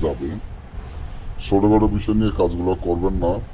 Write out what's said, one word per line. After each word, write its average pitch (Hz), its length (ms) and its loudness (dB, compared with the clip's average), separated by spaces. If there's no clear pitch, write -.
যাবে। 71 260 -2
ছোটখাটো 107 500 6
বিষয় 107 240 0
নিয়ে 107 200 2
কাজগুলো 87 320 2
করবেন 90 380 0
না। 87 80 2